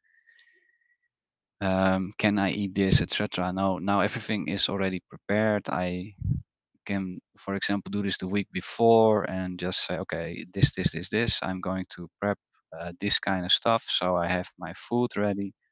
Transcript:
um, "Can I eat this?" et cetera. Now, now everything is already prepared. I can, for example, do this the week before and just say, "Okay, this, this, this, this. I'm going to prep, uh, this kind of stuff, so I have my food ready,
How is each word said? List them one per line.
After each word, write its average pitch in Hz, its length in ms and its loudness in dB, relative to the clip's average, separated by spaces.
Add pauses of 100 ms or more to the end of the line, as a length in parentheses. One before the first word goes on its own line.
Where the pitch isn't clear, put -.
(1600)
um, 95 560 2
"Can 104 220 2
I 98 140 2
eat 98 220 -2
this?" 98 280 4
et 85 80 -4
cetera. 92 420 -2
Now, 95 260 2
now 98 220 2
everything 101 480 -2
is 98 200 -2
already 95 320 -2 (100)
prepared. 107 580 0
I 90 460 -2 (720)
can, 95 340 -4 (160)
for - 180 -6
example, 98 360 -2
do 101 120 0
this 98 140 0
the 92 120 -4
week 101 220 0
before 110 800 4
and 92 300 -4
just 90 240 -2
say, 90 140 -4
"Okay, 85 560 -6
this, 95 200 0
this, 95 180 0
this, 80 180 -8
this. 113 320 0
I'm 92 180 -4
going 92 240 -4 (120)
to 85 120 -12 (100)
prep, 101 200 0 (340)
uh, 85 260 -8
this 98 200 0
kind 92 260 -2
of 87 80 0
stuff, 113 360 2
so 90 280 0
I 85 120 2
have 90 200 0 (100)
my 87 140 -10
food 120 440 0
ready, 101 360 0 (200)